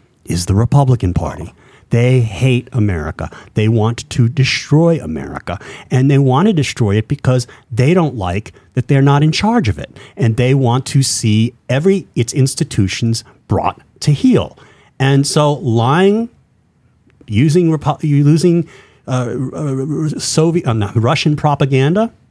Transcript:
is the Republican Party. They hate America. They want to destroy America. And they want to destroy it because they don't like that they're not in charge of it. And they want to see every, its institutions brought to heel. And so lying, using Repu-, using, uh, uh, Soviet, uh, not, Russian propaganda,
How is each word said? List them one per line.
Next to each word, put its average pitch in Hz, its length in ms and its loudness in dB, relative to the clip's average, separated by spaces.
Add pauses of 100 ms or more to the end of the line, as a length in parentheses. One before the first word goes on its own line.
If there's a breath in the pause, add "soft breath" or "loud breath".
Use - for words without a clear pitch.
(260 soft breath)
is 85 220 -6
the 98 80 0
Republican 120 580 2
Party. - 400 -6 (380 soft breath)
They 123 300 4
hate 117 500 -2
America. 87 580 -4 (240 loud breath)
They 107 140 2
want 113 440 0
to 120 160 2
destroy 147 760 0
America. - 560 -8 (300 loud breath)
And 131 200 2
they 139 100 4
want 139 280 2
to 226 60 2
destroy 117 440 0
it 107 100 -2
because 127 400 -2 (240 loud breath)
they 127 240 2
don't 160 200 0
like 92 380 -6 (200 soft breath)
that 127 140 -4
they're 139 140 2
not 139 220 4
in 156 80 2
charge 208 360 -2
of 80 120 -2
it. - 180 -16 (180 loud breath)
And 113 220 0
they 127 160 2
want 131 340 0
to 139 140 2
see 113 540 0 (120)
every, 165 480 0
its 117 160 -2
institutions 120 920 -2 (240 soft breath)
brought - 340 -2 (200)
to 151 100 0
heel. 147 440 0 (440 soft breath)
And 139 260 2
so 147 280 0
lying, 160 760 0 (960)
using 156 440 2
Repu-, 151 320 -4
using, 156 640 2 (400 loud breath)
uh, 123 280 -4 (160)
uh, 147 580 -4 (100)
Soviet, 165 480 -2
uh, 117 60 0
not, 101 220 -4
Russian 147 400 0
propaganda, 147 800 0 (180)